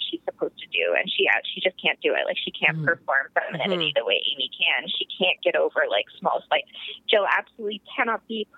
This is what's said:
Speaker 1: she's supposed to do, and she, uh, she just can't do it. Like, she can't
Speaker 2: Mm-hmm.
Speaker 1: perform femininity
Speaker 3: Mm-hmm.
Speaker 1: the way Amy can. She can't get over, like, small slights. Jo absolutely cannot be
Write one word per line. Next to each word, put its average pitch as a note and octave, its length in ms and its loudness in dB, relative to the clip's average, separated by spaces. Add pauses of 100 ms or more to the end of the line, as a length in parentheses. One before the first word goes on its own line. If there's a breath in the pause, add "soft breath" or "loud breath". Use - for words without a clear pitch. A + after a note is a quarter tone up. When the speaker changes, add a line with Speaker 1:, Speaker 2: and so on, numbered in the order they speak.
(100)
Speaker 1:
she's E4+ 140 -8
supposed - 340 -6
to - 140 -14
do, F2 260 2
and - 60 -2 (100)
she, B2+ 140 2
uh, G#2+ 160 4
she - 160 -8
just - 200 0
can't - 200 0
do C#3+ 140 2
it. C2+ 100 0
Like, - 180 -2
she - 80 -6
can't D#3+ 280 0
Speaker 2:
Mm-hmm. D#3 80 -2
Speaker 1:
perform C#3 480 0
femininity E3 580 0
Speaker 3:
Mm-hmm. - 80 2
Speaker 1:
the A2+ 60 -4
way G2 160 2 (100)
Amy C3 240 -4
can. B2+ 320 0
She - 160 -4
can't - 400 0
get F3 100 4
over, D#3 360 2
like, G2+ 160 2 (120)
small D3 300 0
slights. D#3 200 0 (440 loud breath)
Jo G#3 180 6
absolutely G#3 520 0 (120)
cannot A#3 320 0
be A3 320 -6